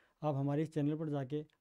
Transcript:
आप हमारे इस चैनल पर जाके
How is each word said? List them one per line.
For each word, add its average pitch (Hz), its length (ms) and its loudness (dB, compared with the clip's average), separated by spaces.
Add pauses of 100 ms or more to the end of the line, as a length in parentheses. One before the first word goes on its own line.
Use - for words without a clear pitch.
(220)
आप 151 120 2
हमारे 143 280 2
इस 156 120 -4
चैनल 151 240 2
पर 160 100 -2
जाके 143 380 -4 (140)